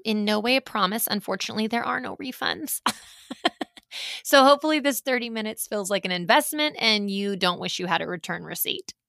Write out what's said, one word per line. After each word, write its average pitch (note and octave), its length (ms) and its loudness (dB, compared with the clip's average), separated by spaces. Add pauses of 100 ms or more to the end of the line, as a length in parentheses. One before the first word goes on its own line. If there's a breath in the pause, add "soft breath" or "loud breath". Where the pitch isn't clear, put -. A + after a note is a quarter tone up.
in G#3+ 180 0
no G#3+ 160 2
way A#3+ 160 2
a C4+ 60 2
promise. G#3 480 0
Unfortunately, G#3+ 560 -4
there A#3 180 -2
are - 160 -2
no - 180 -8
refunds. - 680 -6
<laughs> C4 60 2 (1300 loud breath)
So C#4 200 8
hopefully C#4+ 360 6
this C4+ 220 0
thirty A#3+ 280 -2
minutes A3 380 -6
feels G3+ 240 -4
like G3 120 2
an F#3+ 80 -4
investment D4 680 2
and G#3 320 2
you G3+ 240 -2
don't F3+ 240 0
wish F3+ 180 -4
you F3+ 80 -4
had E3+ 160 0
a - 60 -6
return F3 360 -6
receipt. - 520 -6 (140)